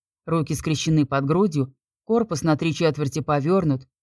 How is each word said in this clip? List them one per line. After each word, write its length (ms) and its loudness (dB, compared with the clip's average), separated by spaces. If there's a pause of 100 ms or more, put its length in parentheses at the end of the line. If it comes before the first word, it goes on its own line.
(260)
Руки 280 -2
скрещены 520 0
под 200 -2
грудью, 500 0 (300)
корпус 380 -2
на 120 2
три 180 -2
четверти 460 -2
повернут 720 0 (140)